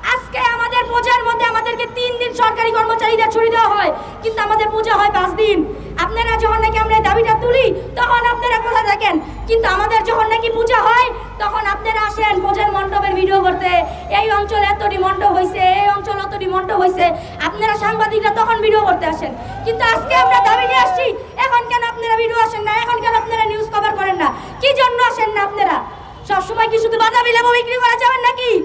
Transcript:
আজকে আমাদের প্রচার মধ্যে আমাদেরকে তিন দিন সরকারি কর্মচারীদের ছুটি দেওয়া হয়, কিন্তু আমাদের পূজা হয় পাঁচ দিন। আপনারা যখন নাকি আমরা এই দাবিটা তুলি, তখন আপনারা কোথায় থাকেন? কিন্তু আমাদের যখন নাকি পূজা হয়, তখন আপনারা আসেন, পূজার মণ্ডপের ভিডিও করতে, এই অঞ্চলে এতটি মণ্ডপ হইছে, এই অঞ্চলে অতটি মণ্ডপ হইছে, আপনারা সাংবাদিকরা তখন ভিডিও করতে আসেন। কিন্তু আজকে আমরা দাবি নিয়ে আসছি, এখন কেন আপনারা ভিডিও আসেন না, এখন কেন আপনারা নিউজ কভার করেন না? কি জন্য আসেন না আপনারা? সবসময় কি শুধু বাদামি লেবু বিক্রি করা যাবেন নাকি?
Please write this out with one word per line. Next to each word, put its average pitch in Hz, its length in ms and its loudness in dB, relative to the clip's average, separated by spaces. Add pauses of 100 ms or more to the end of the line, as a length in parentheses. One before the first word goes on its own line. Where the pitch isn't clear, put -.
(140)
আজকে 508 240 -6
আমাদের 480 460 0
প্রচার 480 400 2
মধ্যে 466 200 0
আমাদেরকে 466 420 -2
তিন 494 320 -6
দিন 480 160 -4
সরকারি 453 360 0
কর্মচারীদের 440 600 2
ছুটি 440 180 2
দেওয়া 453 200 4
হয়, 392 240 0 (300)
কিন্তু 453 200 -4
আমাদের 427 280 0
পূজা 440 240 0
হয় 415 160 2
পাঁচ 381 200 0
দিন। 392 280 2 (400)
আপনারা 453 380 -2
যখন 440 240 0
নাকি 440 180 0
আমরা 440 180 2
এই 440 60 4
দাবিটা 440 380 2
তুলি, 480 260 4 (300)
তখন 480 300 2
আপনারা 480 320 0
কোথায় 453 280 0
থাকেন? 403 280 0 (320)
কিন্তু 453 220 2
আমাদের 440 360 0
যখন 453 220 0
নাকি 453 240 0
পূজা 466 300 2
হয়, 480 280 4 (300)
তখন 427 280 -4
আপনারা 427 340 -4
আসেন, 427 420 0
পূজার 403 300 0
মণ্ডপের 403 420 -2
ভিডিও 381 260 2
করতে, 359 300 0 (500)
এই 440 100 0
অঞ্চলে 415 360 0
এতটি 403 320 -2
মণ্ডপ 381 340 2
হইছে, 370 260 0
এই 381 300 4
অঞ্চলে 403 320 -2
অতটি 392 260 -6
মণ্ডপ 370 340 -2
হইছে, 359 240 2 (420)
আপনারা 427 300 -2
সাংবাদিকরা 427 540 0
তখন 453 300 0
ভিডিও 427 200 4
করতে 359 260 0
আসেন। 311 260 -4 (320)
কিন্তু 453 200 -2
আজকে 453 300 0
আমরা 494 260 4
দাবি - 260 2
নিয়ে 988 180 2
আসছি, 719 220 0 (300)
এখন 480 320 0
কেন 480 140 -2
আপনারা 453 340 -2
ভিডিও 466 220 0
আসেন 453 240 0
না, 427 100 -2
এখন 466 280 -2
কেন 466 140 0
আপনারা 440 300 0
নিউজ 427 220 -4
কভার 415 300 -2
করেন 381 200 -2
না? 392 120 0 (320)
কি 554 120 2
জন্য 494 300 2
আসেন 453 280 0
না 415 120 -2
আপনারা? 392 340 0 (520)
সবসময় 415 400 0
কি 453 100 0
শুধু 453 200 0
বাদামি 466 340 4
লেবু 480 200 4
বিক্রি 480 240 0
করা 480 200 2
যাবেন 494 240 2
নাকি? 494 300 0 (140)